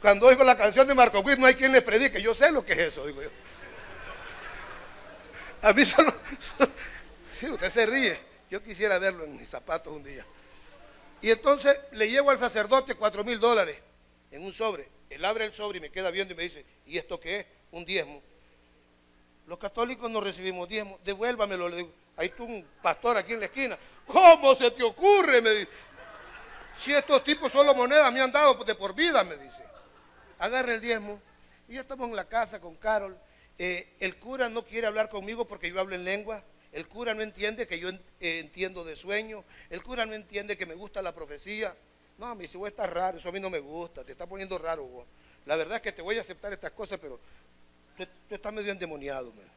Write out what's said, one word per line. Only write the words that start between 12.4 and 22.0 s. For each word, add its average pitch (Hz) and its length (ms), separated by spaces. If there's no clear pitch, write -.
cuatro 208 300
mil 233 140
dólares 202 380
en 143 120
un 190 100
sobre. 196 360
Él 143 140
abre 220 200
el 214 80
sobre 208 260
y - 20
me 151 100
queda 190 200
viendo 185 220
y 170 40
me 170 80
dice, 165 200
"¿Y 156 100
esto 170 240
qué 185 200
es?". - 60
"Un 170 120
diezmo". 170 380
"Los 170 120
católicos 233 520
no 220 100
recibimos 180 480
diezmo". 202 360
"Devuélvamelo", 202 640
le 170 80
digo. 175 160